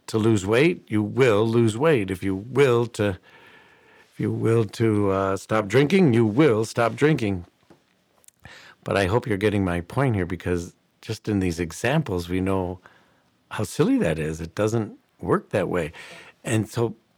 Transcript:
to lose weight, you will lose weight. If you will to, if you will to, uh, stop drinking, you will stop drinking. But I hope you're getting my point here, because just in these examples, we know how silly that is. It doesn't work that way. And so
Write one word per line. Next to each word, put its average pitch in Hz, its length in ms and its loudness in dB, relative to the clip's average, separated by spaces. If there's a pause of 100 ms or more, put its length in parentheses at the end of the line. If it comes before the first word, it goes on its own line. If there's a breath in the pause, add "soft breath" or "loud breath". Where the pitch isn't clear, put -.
to - 100 -4
lose 110 300 2
weight, 135 400 2
you 107 160 0
will 107 420 2
lose 113 320 2
weight. 123 320 0
If 92 140 -6
you 98 140 -2
will 120 500 2
to, 104 320 -2 (920 loud breath)
if - 80 -10
you 107 100 -2
will 113 340 0
to, 104 460 0
uh, 95 260 0
stop 107 300 -2
drinking, 143 480 4
you 117 100 4
will 113 400 2
stop 117 300 -2
drinking. 113 520 0 (1400 loud breath)
But 98 120 0
I 101 100 2
hope 113 200 0
you're 107 100 -2
getting 101 280 0
my 87 160 -2
point 127 340 -2
here, 92 120 -2
because 87 460 -6 (280)
just - 280 -10
in 104 120 0
these 87 180 -2
examples, 90 680 -2
we 92 120 -2
know 92 380 -2 (720 soft breath)
how - 140 -6
silly 226 340 0
that 80 220 -2
is. 78 200 -6
It 80 140 -12
doesn't 107 420 -2 (240)
work 185 300 -2
that 92 180 -2
way. 85 220 -4 (540 loud breath)
And 110 240 -2
so 117 260 -4 (240)